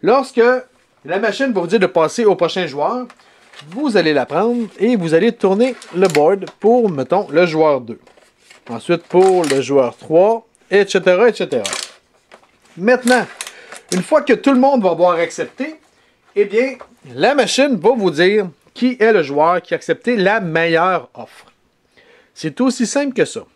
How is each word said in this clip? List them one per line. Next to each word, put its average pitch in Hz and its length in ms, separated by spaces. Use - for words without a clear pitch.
Lorsque 247 400
la 170 140
machine 226 340
va 190 80
vous 170 60
dire 208 120
de 190 60
passer 165 400
au 196 100
prochain 170 320
joueur, 180 400
vous 233 260
allez 165 180
la 131 120
prendre 220 420
et 226 200
vous 165 160
allez 196 180
tourner 220 440
le 185 140
board 165 400
pour, 233 300
mettons, 170 420
le 165 140
joueur 156 340
deux. 113 220
Ensuite 165 340
pour 180 420
le 139 160
joueur 127 340
trois, 202 500
et 196 160
cetera, 190 440
et 214 40
cetera. 143 300
Maintenant, 240 500
une 180 100
fois 302 180
que 285 120
tout - 180
le 254 80
monde 262 240
va 185 60
avoir 170 240
accepté, 170 600
eh 202 80
bien, 233 320
la 208 200
machine 262 420
va 180 180
vous 196 160
dire 185 380
qui 247 260
est 220 140
le 185 100
joueur 156 380
qui - 120
a 160 40
accepté 220 400
la 202 240
meilleure 165 720
offre. - 320
C'est - 260
aussi 254 260
simple 285 280
que 175 100
ça. - 220